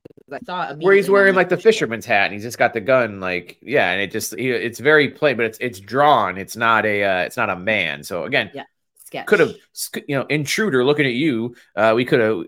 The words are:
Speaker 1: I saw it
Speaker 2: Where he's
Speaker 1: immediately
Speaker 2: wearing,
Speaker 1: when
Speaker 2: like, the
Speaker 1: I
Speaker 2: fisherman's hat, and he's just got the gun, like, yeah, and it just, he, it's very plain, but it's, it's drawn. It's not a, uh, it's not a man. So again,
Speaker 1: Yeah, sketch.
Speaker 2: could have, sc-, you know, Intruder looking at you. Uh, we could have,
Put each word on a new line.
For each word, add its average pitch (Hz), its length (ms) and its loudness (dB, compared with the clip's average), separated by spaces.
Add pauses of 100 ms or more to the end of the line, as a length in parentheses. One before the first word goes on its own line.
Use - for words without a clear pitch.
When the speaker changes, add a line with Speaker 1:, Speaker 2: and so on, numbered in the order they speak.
(300)
Speaker 1:
I 139 140 -12
saw 180 240 -8
it 143 100 -12
Speaker 2:
Where 190 160 6
he's 202 140 4
Speaker 1:
immediately - 20 2
Speaker 2:
wearing, 196 200 6
Speaker 1:
when 185 40 2
Speaker 2:
like, 180 140 2
the 180 80 0
Speaker 1:
I - 40 -6
Speaker 2:
fisherman's 135 440 0
hat, 101 220 2
and 90 60 -6
he's 104 100 -10
just 117 140 -10
got 120 160 2
the 117 60 -4
gun, 110 400 0
like, 90 420 -6
yeah, 107 300 0
and 95 100 -2
it 98 80 -4
just, - 300 -6
he, 127 120 -4
it's 113 280 -4
very 143 300 4
plain, 143 260 0
but 117 100 -2
it's, 110 140 -6
it's 104 220 -8
drawn. 110 560 2
It's 95 180 -10
not 113 300 2
a, 101 180 0
uh, 95 200 0
it's - 120 -8
not 113 140 -2
a 90 80 -4
man. 90 460 -4
So 82 200 -8
again, 113 300 -4
Speaker 1:
Yeah, 135 100 -14 (400)
sketch. - 240 -12
Speaker 2:
could 185 140 4
have, 127 120 0 (200)
sc-, - 240 -10 (100)
you 143 80 -4
know, 131 120 -2
Intruder 143 580 0
looking 147 200 2
at 127 60 0
you. 123 460 -2 (180)
Uh, 110 180 4
we 117 120 2
could 131 160 2
have, 107 260 0